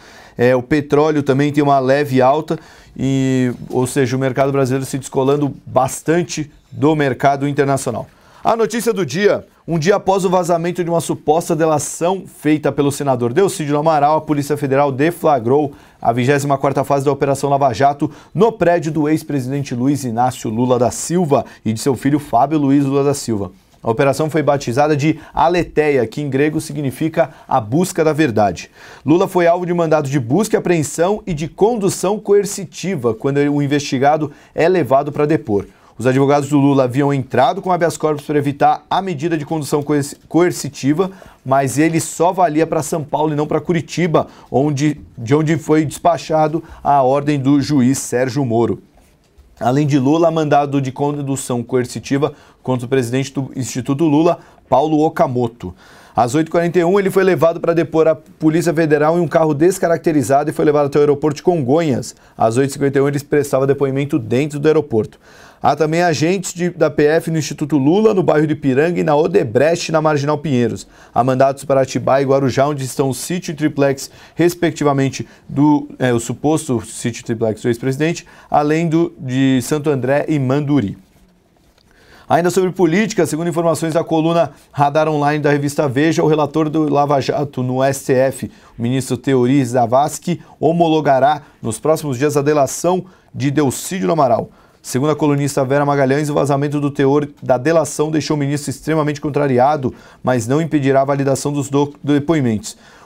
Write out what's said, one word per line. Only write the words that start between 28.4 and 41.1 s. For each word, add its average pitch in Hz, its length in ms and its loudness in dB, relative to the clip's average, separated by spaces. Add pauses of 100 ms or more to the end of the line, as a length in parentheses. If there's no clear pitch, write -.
Lula 175 220 2
foi 175 180 0
alvo 175 200 2
de 170 80 -4
mandado 156 360 0
de 147 100 0
busca 165 360 0
e 196 40 2
apreensão 175 680 0
e 185 60 -4
de 151 140 -6
condução 202 720 0
coercitiva, 190 920 -2
quando 139 240 -2
o 143 240 0
investigado 143 720 0 (240)
é 156 120 2
levado 147 440 2
para 147 140 -2
depor. 143 420 -2 (300)
Os 110 80 -6
advogados 139 440 2
do 143 100 2
Lula 139 240 4
haviam 139 280 0
entrado 139 480 0
com 190 120 -4
habeas 165 260 0
corpus 151 280 -4
para 151 120 -2
evitar 143 500 0
a 170 140 -2
medida 170 360 -4
de 147 80 -6
condução 147 360 -4
coerci-, 143 360 -2 (100)
coercitiva, 160 800 0 (340)